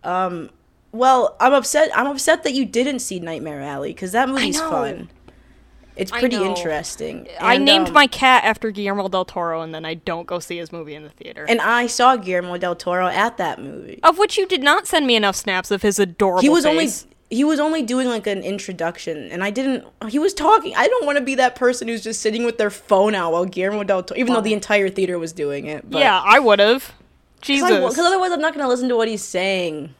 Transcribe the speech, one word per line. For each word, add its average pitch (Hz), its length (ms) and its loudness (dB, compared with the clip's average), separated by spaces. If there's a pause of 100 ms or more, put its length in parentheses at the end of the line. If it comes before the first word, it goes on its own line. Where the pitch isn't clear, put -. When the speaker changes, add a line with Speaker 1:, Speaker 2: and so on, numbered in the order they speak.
Speaker 1:
Um, 180 440 -4 (440)
well, 247 480 4
I'm 254 120 6
upset, 294 400 2
I'm 247 140 2
upset 311 380 0
that 294 80 -2
you 269 120 0
didn't 254 340 -2
see 190 200 -8
Nightmare 156 400 -10
Alley, 139 340 -8
'cause 185 200 -10
that 254 160 2
Speaker 2:
I - 20 -4
Speaker 1:
movie's 269 280 -2
Speaker 2:
know. 320 100 -4
Speaker 1:
fun. - 400 -4 (880)
It's 190 140 -6
Speaker 2:
I 233 80 -6
Speaker 1:
pretty 247 160 0
Speaker 2:
know. 202 80 0 (100)
Speaker 1:
interesting. 160 720 -6 (140)
Speaker 2:
I 226 160 4
Speaker 1:
And, 277 80 2
Speaker 2:
named 311 240 4
Speaker 1:
um, 339 60 -6
Speaker 2:
my 294 140 8
cat 262 360 4
after 220 260 0
Guillermo 202 380 -4
del 185 160 -2
Toro, 170 380 -6
and 160 120 -10
then 160 120 -10
I 160 80 -6
don't 165 340 -8
go 175 120 -4
see 170 180 -10
his 170 160 -12
movie 156 200 -12
in 151 100 -16
the 151 60 -18
theater. - 380 -16
Speaker 1:
And 233 140 0
I 240 260 2
saw 254 300 4
Guillermo 180 400 -4
del 175 180 -4
Toro 180 320 -2
at 226 300 0
that 165 240 -4
movie. - 420 -16
Speaker 2:
Of 320 140 6
which 415 200 2
you 381 80 2
did 359 160 -2
not 302 260 2
send 311 200 2
me 240 80 4
enough 202 220 2
snaps 185 340 -4
of 196 120 -2
his 202 140 2
adorable 185 440 2
Speaker 1:
He 269 80 6
was 311 160 4
only, 311 220 2
Speaker 2:
face. - 200 -8 (220)
Speaker 1:
he 247 160 0
was 302 160 2
only 311 200 0
doing, 247 280 -2
like, 226 180 -4
an 196 160 -4
introduction, 170 880 -8
and 175 100 -6
I 202 100 -4
didn't, 262 340 -2 (240)
he 247 100 0
was 381 140 0
talking. 403 420 2
I 277 140 4
don't 480 160 0
wanna 285 160 0
be 262 140 -4
that 247 200 2
person 247 320 0
who's 226 160 -6
just 226 180 -8
sitting 226 220 -2
with 233 140 -2
their 214 120 2
phone 202 460 2
out 170 160 -2
while 175 140 2
Guillermo 196 400 -4
del 190 180 0
Toro, - 160 -8
even 247 140 2
though 226 80 2
the 214 80 -2
Speaker 2:
Fine. 220 80 2
Speaker 1:
entire 202 320 0
theater 185 280 -2
was 165 140 -6
doing 143 340 -6
it. 147 240 -10
But 269 120 -2
Speaker 2:
Yeah, 208 240 4
I 214 140 8
would've. 220 520 4 (500)
Speaker 1:
'cause 277 200 0
I 339 180 4
wa-, 262 80 2
Speaker 2:
Jesus. 226 80 0
Speaker 1:
'cause 330 100 2
otherwise 370 280 2
I'm 311 80 -2
not 311 120 0
gonna 285 140 -2
listen 254 220 0
to 247 80 0
what 226 100 2
he's 214 160 -6
saying. 180 760 -4